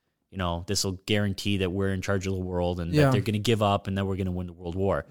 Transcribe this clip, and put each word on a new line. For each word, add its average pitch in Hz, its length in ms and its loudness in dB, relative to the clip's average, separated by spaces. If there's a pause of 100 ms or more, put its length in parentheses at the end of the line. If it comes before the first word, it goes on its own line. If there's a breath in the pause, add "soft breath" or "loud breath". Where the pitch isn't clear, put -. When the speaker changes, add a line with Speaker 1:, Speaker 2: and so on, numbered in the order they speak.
(320)
Speaker 1:
you 95 60 -14
know, 87 300 -2
this 98 160 0
will 95 240 -4
guarantee 101 500 2
that 92 140 0
we're 98 200 0
in 92 100 -2
charge 95 260 -2
of 95 60 -2
the 92 60 -4
world 90 400 0
and 85 120 -4
that - 60 2
Speaker 2:
Yeah. 139 120 6
Speaker 1:
they're 104 120 2
gonna 104 180 0
give 107 240 2
up 101 240 2
and 98 100 -2
that 98 80 0
we're 95 100 -2
gonna 92 160 -2
win 90 160 -4
the 87 60 -12
world 87 220 -8
war. 92 360 2